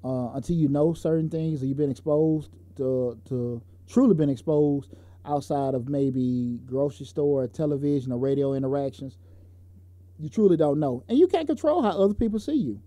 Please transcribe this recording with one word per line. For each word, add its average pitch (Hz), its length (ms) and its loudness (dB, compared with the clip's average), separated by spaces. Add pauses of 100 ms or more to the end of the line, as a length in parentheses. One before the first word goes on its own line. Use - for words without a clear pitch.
uh, 127 300 -4
until 139 200 -2
you 156 140 2
know 147 240 2
certain 160 360 0
things 160 340 -4
or - 20 -4
you've 135 120 -2
been 147 140 0
exposed 156 580 0 (280)
to, 127 400 -2 (120)
to, 120 320 -4 (260)
truly 240 260 4
been 151 160 2
exposed 147 640 0 (340)
outside 143 480 -2
of 127 160 -4
maybe 127 760 -2
grocery 135 400 -4
store 143 380 0
or 123 40 -4
television 143 640 -2
or 123 80 -4
radio 139 340 0
interactions, 135 640 -4 (1000)
you 151 100 -10
truly 202 260 4
don't 151 240 2
know. 135 300 -2
And 233 80 2
you 349 100 8
can't 330 200 -2
control 311 340 0
how 220 80 2
other 196 240 4
people 220 260 -2
see 285 160 -4
you. 127 320 -2